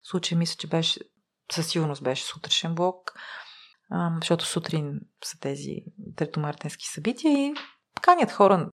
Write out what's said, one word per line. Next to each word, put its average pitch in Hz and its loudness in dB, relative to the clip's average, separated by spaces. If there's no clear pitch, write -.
В - -20
случая 170 0
мисля, 170 0
че 156 -10
беше, 165 0
със 165 -2
сигурност 151 0
беше 131 0
сутрешен - -2
блок, 180 0
а, 170 0
защото 165 0
сутрин 151 -4
са - -10
тези - -6
третомартенски 151 -4
събития 233 0
и 285 0
поканят 349 6
хора 196 8